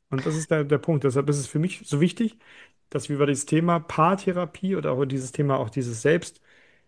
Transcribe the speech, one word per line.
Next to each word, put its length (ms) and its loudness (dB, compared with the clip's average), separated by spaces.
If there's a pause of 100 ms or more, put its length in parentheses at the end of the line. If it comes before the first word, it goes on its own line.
Und 160 -2
das 100 0
ist 160 -6
der, 120 2
der 160 2
Punkt. 240 0
Deshalb 260 2
ist 80 2
es 100 -6
für 120 -2
mich 260 -2
so 160 -2
wichtig, 360 0 (520)
dass 200 -6
wir 80 -2
über 100 2
dieses 180 -2
Thema 340 2
Paartherapie 960 0
oder 180 -2
auch 120 0
dieses 260 -4
Thema, 280 0
auch 100 -4
dieses 320 -6 (880)